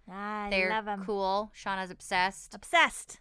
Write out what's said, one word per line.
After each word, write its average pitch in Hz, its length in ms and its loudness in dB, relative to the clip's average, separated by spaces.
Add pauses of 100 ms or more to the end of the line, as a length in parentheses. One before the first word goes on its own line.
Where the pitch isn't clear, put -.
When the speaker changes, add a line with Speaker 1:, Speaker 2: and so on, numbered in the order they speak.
Speaker 1:
I 208 400 -6
Speaker 2:
They're 190 200 4
Speaker 1:
love 214 180 0
'em. 202 180 -4
Speaker 2:
cool. 202 480 0
Shauna's 190 380 -4
obsessed. 185 640 0
Speaker 1:
Obsessed. - 640 2